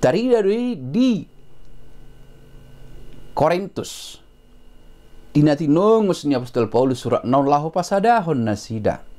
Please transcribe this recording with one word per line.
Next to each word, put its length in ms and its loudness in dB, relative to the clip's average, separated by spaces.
Tari 320 4
dari 480 2
di 400 2
Korintus, 800 -4
dinati 400 2
nongus 560 4
ni 80 2
Apostol 400 -2
Paulus 320 2
surat 160 0
non 240 2
lahu 240 2
pasadahon 720 0
nasida. 640 -4